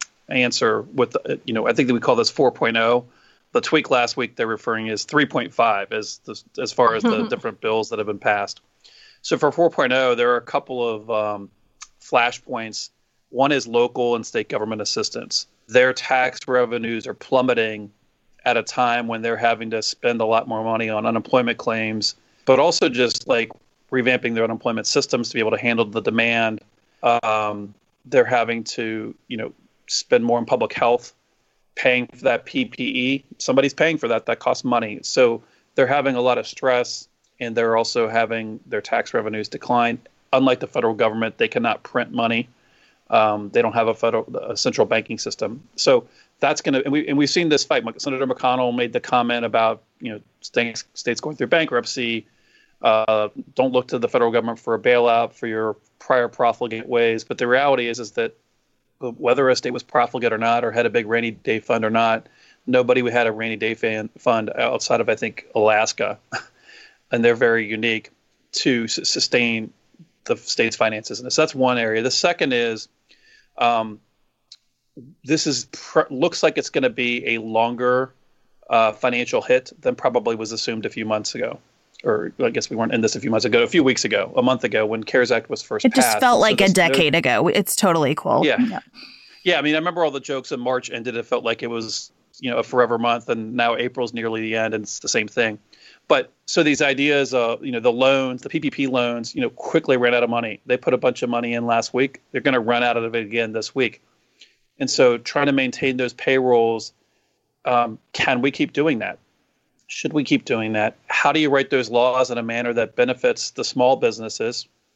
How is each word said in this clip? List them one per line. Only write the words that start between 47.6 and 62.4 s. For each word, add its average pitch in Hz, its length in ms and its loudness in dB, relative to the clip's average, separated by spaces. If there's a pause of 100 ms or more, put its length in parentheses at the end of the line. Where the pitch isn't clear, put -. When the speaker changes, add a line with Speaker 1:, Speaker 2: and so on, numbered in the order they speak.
Speaker 1:
fight. 127 200 0
Mc-, - 160 -8
Senator 135 260 -4
McConnell 127 480 0
made 120 180 -2
the 120 80 -2
comment 120 460 0
about, 113 360 0 (160)
you 120 140 -10
know, 104 80 -12 (200)
states, 117 440 -4 (100)
states - 260 -4
going 151 160 -8
through 135 120 -4
bankruptcy. 120 800 -2 (560)
Uh, 110 460 2 (260)
don't 131 180 0
look 127 160 0
to 127 100 -4
the 117 100 0
federal 120 220 2
government 117 280 0
for 117 160 -4
a 110 40 0
bailout 120 540 4
for - 140 -10
your 110 300 -4 (220)
prior 123 300 2
profligate 117 580 -2
ways. 117 380 2
But - 140 -8
the 123 80 -2
reality 127 400 2
is, 117 120 -6
is 113 140 -12
that 113 220 -2 (640)
whether 127 520 2
a 123 60 4
state 123 160 -4
was 123 100 -8
profligate 120 500 0
or 110 60 -2
not, 117 260 2
or 117 60 0
had 117 160 2
a 113 40 0
big 113 160 0
rainy 113 260 0
day 110 260 -4
fund 113 260 0
or 110 60 2
not, 113 380 0 (380)